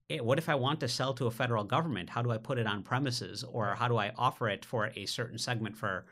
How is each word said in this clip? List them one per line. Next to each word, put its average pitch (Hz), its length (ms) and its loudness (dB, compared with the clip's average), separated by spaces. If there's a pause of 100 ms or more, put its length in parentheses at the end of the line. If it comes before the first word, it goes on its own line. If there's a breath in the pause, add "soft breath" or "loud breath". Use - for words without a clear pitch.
(120)
eh, 156 100 -2
what 123 180 4
if 160 100 -2
I 156 80 4
want 139 240 2
to - 80 0
sell 131 260 0
to 127 120 0
a 113 40 4
federal 117 340 0
government? 127 460 0
How 120 120 0
do 120 80 2
I 113 80 2
put 120 200 -2
it 113 80 2
on 101 160 0
premises? 123 600 -2
Or 101 320 0
how 120 120 2
do 120 80 4
I 104 200 2
offer 120 320 0
it 98 160 -2
for 107 300 0
a 98 120 -6
certain 120 320 -4
segment 110 380 -2
for 95 360 -2